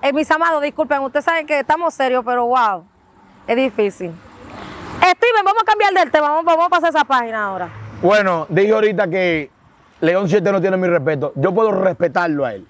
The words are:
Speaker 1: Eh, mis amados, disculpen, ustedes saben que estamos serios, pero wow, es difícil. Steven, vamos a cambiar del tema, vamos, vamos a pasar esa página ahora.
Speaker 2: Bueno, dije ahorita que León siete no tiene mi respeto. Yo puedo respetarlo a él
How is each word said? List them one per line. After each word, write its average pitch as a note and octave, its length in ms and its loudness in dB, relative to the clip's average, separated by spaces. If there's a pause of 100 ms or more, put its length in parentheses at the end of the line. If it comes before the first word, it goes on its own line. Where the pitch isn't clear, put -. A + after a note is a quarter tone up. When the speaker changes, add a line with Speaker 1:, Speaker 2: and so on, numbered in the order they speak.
Speaker 1:
Eh, C#4 100 0
mis D4 180 -2
amados, D#4+ 320 2
disculpen, D4 380 -2
ustedes C4+ 240 -4
saben E4 220 0
que D4+ 140 0
estamos D#4+ 340 -2
serios, B3+ 320 0
pero B3 200 0
wow, A3+ 380 0 (640)
es A#3 100 0
difícil. G3+ 560 -2 (880)
Steven, G#4 440 2
vamos G#4+ 180 2
a - 20 0
cambiar G#4 300 2
del F#4 160 2
tema, D4+ 180 2
vamos, D#4+ 160 0
vamos E4 220 2
a - 20 -2
pasar E4+ 220 2
esa D4 140 2
página A3+ 420 -2
ahora. F#3 220 -6 (340)
Speaker 2:
Bueno, F#3 460 2
dije G3 240 2
ahorita G#3+ 360 0
que E3+ 420 -2 (500)
León F3+ 280 2
siete G3+ 240 2
no G3 80 0
tiene F#3+ 160 0
mi F#3 120 0
respeto. D3+ 480 -2
Yo C#3 180 0
puedo G#3+ 180 2
respetarlo F3 720 -2
a A2+ 100 -4
él G2 160 -14